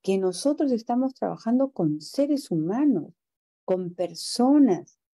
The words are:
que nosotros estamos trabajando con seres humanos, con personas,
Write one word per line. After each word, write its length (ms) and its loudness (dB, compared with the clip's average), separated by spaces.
que 160 0
nosotros 540 0
estamos 440 -2
trabajando 560 -2
con 280 -2
seres 500 -2
humanos, 640 0
con 280 -2
personas, 1080 2